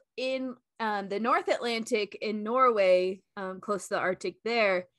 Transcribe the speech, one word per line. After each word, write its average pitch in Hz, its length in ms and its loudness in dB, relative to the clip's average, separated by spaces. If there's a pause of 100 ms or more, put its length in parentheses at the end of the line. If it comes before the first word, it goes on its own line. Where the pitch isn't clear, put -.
(180)
in, 262 380 -4 (240)
um, 208 300 -4
the 202 100 -2
North 294 280 0
Atlantic 226 760 -2
in 214 220 -4
Norway, 196 800 4 (160)
um, 190 240 -8
close 202 260 -4
to 202 80 -4
the 170 40 0
Arctic 180 440 -2
there, 208 440 0 (120)